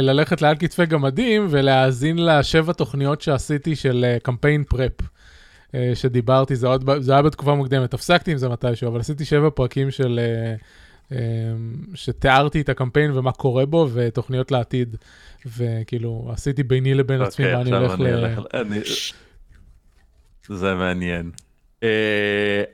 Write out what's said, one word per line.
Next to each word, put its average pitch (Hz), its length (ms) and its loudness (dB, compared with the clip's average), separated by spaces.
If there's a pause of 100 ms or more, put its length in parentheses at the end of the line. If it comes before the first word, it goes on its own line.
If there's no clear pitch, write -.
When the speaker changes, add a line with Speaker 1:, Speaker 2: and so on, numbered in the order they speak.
Speaker 1:
ללכת 139 420 2
לעל 151 160 4
כתפי 170 280 0
גמדים 165 640 2
ולהאזין 135 720 2
לשבע 160 480 4
תוכניות 139 500 -2
שעשיתי 151 540 -2
של, 123 320 0
אה, 120 140 2
קמפיין 147 420 0
פרפ, 123 280 -2 (840)
אה, 123 200 0
שדיברתי, 131 640 2
זה 120 120 0
עוד 127 160 2
ב-, 139 140 2
זה 131 140 2
היה 139 100 6
בתקופה 147 320 2
מוקדמת, 131 400 0
הפסקתי - 380 2
עם 143 60 -2
זה 127 100 -2
מתישהו, 120 400 -2
אבל 117 120 -2
עשיתי 151 240 -6
שבע 147 300 2
פרקים 135 360 -2
של, 123 320 -2
אה, 113 320 -2 (640)
אה, 113 360 -4 (420)
שתיארתי 139 680 2
את 139 80 -2
הקמפיין 143 420 0
ומה 127 220 0
קורה 131 340 0
בו, 160 260 2
ותוכניות 123 580 -2
לעתיד, 120 460 -2 (600)
וכאילו, 117 760 -6
עשיתי 135 300 -2
ביני 131 320 2
לבין 135 280 2
עצמי 113 220 -2
Speaker 2:
אוקיי, 95 120 2
Speaker 1:
מה 123 60 -2
אני 123 240 2
Speaker 2:
עכשיו 92 100 -2
Speaker 1:
הולך - 40 -2
Speaker 2:
אני 127 120 2
Speaker 1:
ל- 117 120 0
Speaker 2:
הולך 113 140 -2 (160)
ל-, - 60 -4
אני, 104 200 -4 (1700)
זה 95 260 -2
מעניין. 87 560 -2 (520)
אה, 104 800 0 (120)